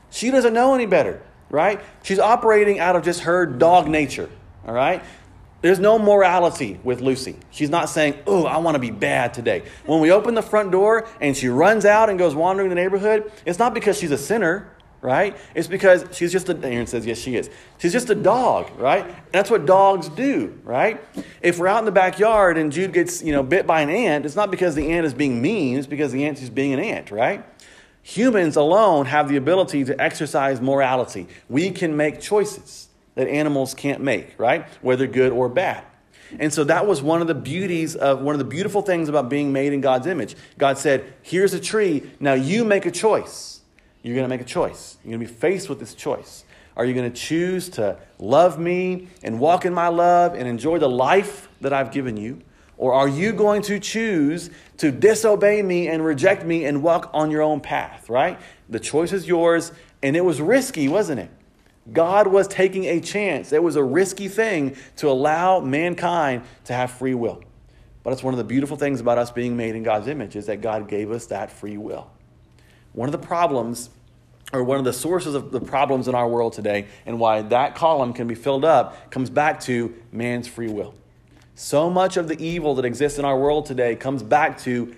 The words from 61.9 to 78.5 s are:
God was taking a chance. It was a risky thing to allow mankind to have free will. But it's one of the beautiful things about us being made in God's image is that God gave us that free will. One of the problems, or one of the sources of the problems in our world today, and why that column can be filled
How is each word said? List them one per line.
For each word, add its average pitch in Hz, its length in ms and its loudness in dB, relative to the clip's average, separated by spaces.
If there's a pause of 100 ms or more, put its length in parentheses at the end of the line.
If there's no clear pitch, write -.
God 180 320 4
was 190 220 4
taking 190 380 0
a 170 140 0
chance. 190 540 -4
It 156 80 4
was 165 140 0
a 147 80 2
risky 180 440 -2
thing 185 480 -2 (200)
to 151 120 -2
allow 156 520 2
mankind 156 800 -2 (220)
to 127 100 -8
have 123 160 -2
free 131 240 -4
will. 113 300 -4 (580)
But 120 100 -4
it's 127 120 -6
one 131 100 -2
of 123 60 -4
the 117 40 -2
beautiful 139 320 -2
things 139 240 -2
about 120 200 0
us 120 100 -2
being 120 260 -4
made 113 200 -4
in 113 80 -8
God's 107 240 -2
image 123 280 -8
is 104 120 -10
that 104 140 -6
God 107 260 -6
gave 104 240 -6
us 120 160 -8
that 101 240 -8
free 104 260 -14
will. - 320 -12 (840)
One 117 140 -6
of 143 40 -4
the 160 80 -6
problems, 135 720 -2 (600)
or 131 120 -2
one 135 160 0
of 135 40 -2
the 123 100 0
sources 160 420 -4
of 131 160 -8
the 123 100 -4
problems 131 460 -2
in 127 80 -2
our 120 120 0
world 117 260 -2
today, 101 340 -4 (180)
and 117 140 -8
why 110 240 2
that 120 320 0
column 143 380 2
can 117 140 -6
be 117 60 -4
filled 135 320 -2